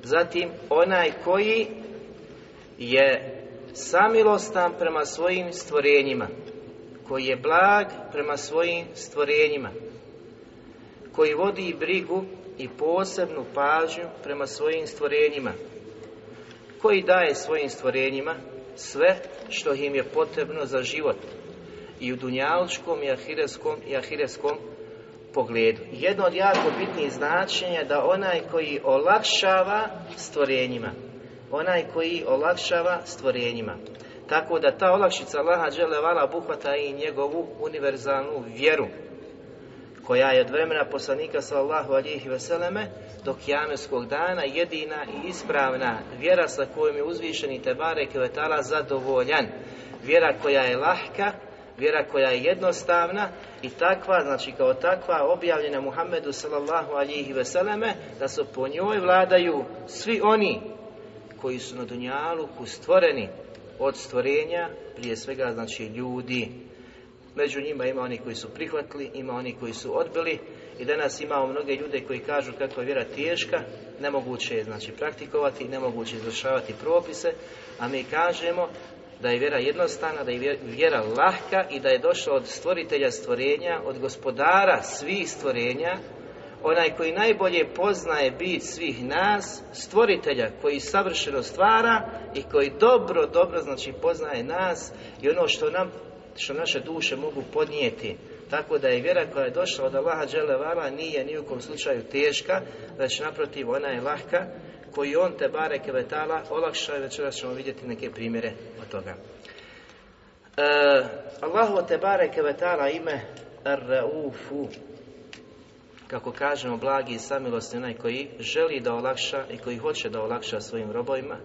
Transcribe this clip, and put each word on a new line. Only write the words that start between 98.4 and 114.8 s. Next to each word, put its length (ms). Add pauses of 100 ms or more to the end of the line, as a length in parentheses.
Tako 280
da 100
je 140
vjera 320
koja 120
je 60
došla 340
od 100
Allaha 300
dželle 320
vala 320
nije 360
ni 120
u 60
kom 180
slučaju 500
teška, 500 (360)
već 220
naprotiv, 500
ona 180
je 140
lahka, 440 (500)
koju 260
on, 160
te 100
bareke 440
ve 160
taala, 420
olakšao 480
i 40
večeras 340
ćemo 180
vidjeti 340
neke 240
primjere 400 (300)
od 100
toga. 240 (1400)
E, 460 (380)
Allahu 460
te 100
bareke 440
ve 160
taala 320
ime 320 (420)
Ar-Raufu, 1040 (1400)